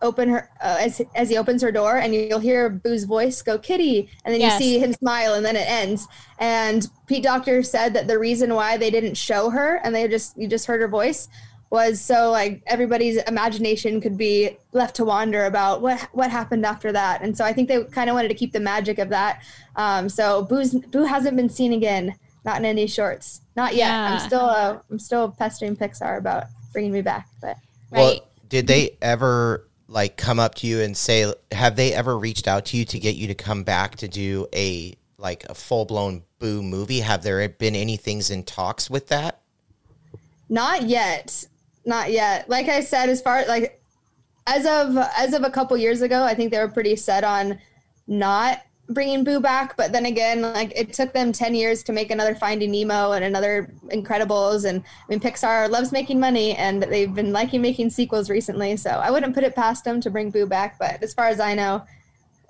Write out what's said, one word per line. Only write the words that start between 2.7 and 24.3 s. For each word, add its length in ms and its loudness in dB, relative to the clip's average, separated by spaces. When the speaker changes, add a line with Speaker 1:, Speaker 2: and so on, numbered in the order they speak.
Speaker 1:
voice 400 0
go, 160 0
"Kitty," 500 0
and 80 -2
then 80 2
Speaker 2:
Yes. 180 4
Speaker 1:
you 60 2
see 140 4
him 140 2
smile, 420 0
and 100 0
then 100 0
it 140 -2
ends. 380 -2
And 480 0
Pete 180 0
Docter 380 4
said 320 0
that 140 0
the 100 2
reason 380 2
why 220 2
they 120 2
didn't 260 0
show 360 0
her, 320 0
and 100 -2
they 140 0
just, 280 -2
you 120 -6
just 180 -2
heard 160 0
her 60 0
voice, 400 -2
was 320 2
so, 300 4
like, 340 0
everybody's 520 2
imagination 840 0
could 160 -2
be 400 2
left 240 0
to 100 0
wander 400 2
about 380 0
what, 160 2
what 200 0
happened 340 -2
after 260 -2
that. 300 0
And 160 -4
so 80 0
I 80 0
think 140 2
they 160 2
kinda 180 0
wanted 180 0
to 40 0
keep 200 -4
the 60 -2
magic 380 -2
of 120 -2
that. 340 -2
Um, 340 0
so 360 2
Boo's, 280 0
Boo 300 0
hasn't 340 0
been 120 2
seen 240 0
again, 420 0
not 140 -2
in 80 -2
any 220 0
shorts, 540 -4
not 200 0
yet. 180 4
I'm 200 -2
Speaker 2:
Yeah. 120 -2
Speaker 1:
still, 200 2